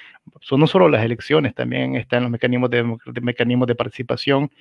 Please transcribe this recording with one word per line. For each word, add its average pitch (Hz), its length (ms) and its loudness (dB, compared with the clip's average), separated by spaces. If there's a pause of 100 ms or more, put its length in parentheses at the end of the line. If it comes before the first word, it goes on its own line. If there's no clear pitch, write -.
(400)
Son - 180 0
no 156 80 6
solo 180 220 6
las 117 160 2
elecciones, 123 500 -2
también 131 400 -4
están 123 300 -2
los 120 80 -4
mecanismos 123 360 0
de 120 140 0
democ-, 117 300 -6
de 120 80 -8
mecanismos 123 480 0
de 120 80 0
participación 135 760 -2 (100)